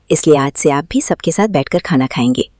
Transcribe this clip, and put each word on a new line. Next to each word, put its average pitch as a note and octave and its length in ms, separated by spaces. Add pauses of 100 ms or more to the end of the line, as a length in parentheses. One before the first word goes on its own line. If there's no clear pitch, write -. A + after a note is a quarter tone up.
(100)
इसलिए D#3 260
आज C#3 160
से - 180
आप C#3+ 200
भी C4+ 100
सबके - 320
साथ G3+ 160
बैठकर F3+ 300
खाना F3 280
खाएंगे।" B3 540